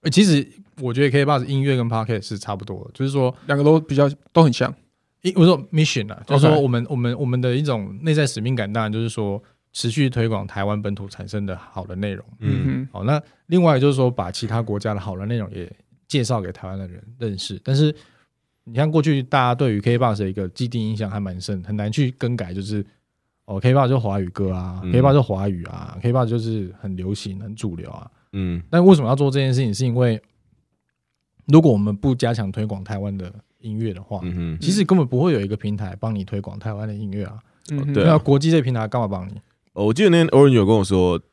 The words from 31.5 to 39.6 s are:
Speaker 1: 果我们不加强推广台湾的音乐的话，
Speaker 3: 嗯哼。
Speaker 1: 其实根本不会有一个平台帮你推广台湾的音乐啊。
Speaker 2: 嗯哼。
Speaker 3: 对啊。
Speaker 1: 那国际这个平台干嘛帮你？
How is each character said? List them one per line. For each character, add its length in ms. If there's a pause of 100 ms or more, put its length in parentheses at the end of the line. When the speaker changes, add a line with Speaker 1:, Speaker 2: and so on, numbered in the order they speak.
Speaker 1:
果 120
我 60
们 180
不 180
加 180
强 200
推 140
广 180
台 140
湾 180
的 160 (280)
音 180
乐 160
的 80
话， 200
Speaker 3:
嗯 120
哼。 260
Speaker 1:
其 100
实 140
根 140
本 80
不 120
会 140
有 80
一 60
个 100
平 180
台 240
帮 160
你 80
推 160
广 200
台 160
湾 120
的 60
音 180
乐 140
啊。 140 (320)
Speaker 2:
嗯 80
哼。 160
Speaker 3:
对 100
啊。 60
Speaker 1:
那 80
国 200
际 120
这 80
个 40
平 120
台 120
干 140
嘛 80
帮 180
你？ 60 (400)